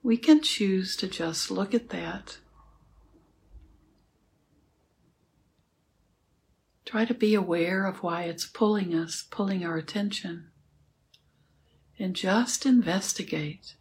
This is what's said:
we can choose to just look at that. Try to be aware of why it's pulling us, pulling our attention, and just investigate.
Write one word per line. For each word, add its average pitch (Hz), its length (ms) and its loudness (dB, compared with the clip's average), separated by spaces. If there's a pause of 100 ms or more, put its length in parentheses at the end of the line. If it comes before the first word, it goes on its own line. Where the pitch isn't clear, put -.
we 233 140 4
can 302 260 8
choose 190 540 0
to 190 120 -6
just 165 420 -4
look 196 220 -2
at 233 180 0
that. 170 480 -10 (4000)
Try 220 200 0
to 233 100 -2
be 214 200 4
aware 185 520 0
of 185 160 -6
why 175 220 -4
it's 170 200 -8
pulling 208 500 0
us, 165 360 -4
pulling 196 340 -2
our 165 140 -4
attention, 170 720 -6 (1500)
and 185 160 -2
just 214 520 0
investigate. 180 1160 0